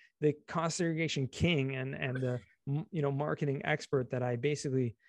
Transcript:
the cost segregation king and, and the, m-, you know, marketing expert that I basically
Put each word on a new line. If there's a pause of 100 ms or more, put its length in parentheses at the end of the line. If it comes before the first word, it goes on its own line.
(220)
the (140)
cost
segregation
king
and,
and
the, (280)
m-,
you
know,
marketing
expert
that
I
basically (140)